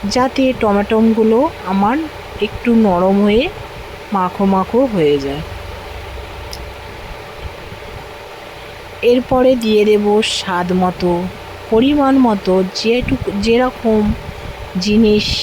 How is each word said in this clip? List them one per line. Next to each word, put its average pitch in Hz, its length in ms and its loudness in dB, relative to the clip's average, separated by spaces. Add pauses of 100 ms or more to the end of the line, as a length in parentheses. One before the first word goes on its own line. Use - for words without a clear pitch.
(140)
যাতে 262 300 2 (160)
টমেটোগুলো 220 760 2 (340)
আমার 202 240 2 (500)
একটু - 240 -4 (160)
নরম 185 300 4 (100)
হয়ে 214 180 4 (720)
মাখো 185 300 0 (100)
মাখো 190 260 0 (140)
হয়ে 151 300 4
যায়। 139 180 -6 (3750)
এরপরে 254 400 4 (140)
দিয়ে 214 260 4
দেব 208 140 4 (320)
স্বাদ 180 320 -2 (140)
মতো, 180 280 0 (640)
পরিমাণ 269 420 4 (120)
মতো, 202 260 2 (280)
যেটুকু, 247 480 0 (160)
যেরকম 233 580 2 (840)
জিনিস 208 420 4 (160)